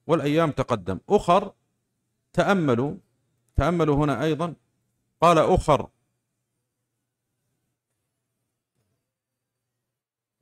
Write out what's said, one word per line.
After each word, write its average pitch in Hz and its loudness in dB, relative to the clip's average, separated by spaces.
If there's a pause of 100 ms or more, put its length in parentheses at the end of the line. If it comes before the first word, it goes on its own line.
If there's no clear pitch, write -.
والأيام 151 0
تقدم. 95 -6 (100)
أخر، 196 0 (800)
تأملوا، 156 0 (600)
تأملوا 156 0
هنا 139 -2
أيضا، 156 -4 (680)
قال: 165 6
"أخر"، 135 2 (4000)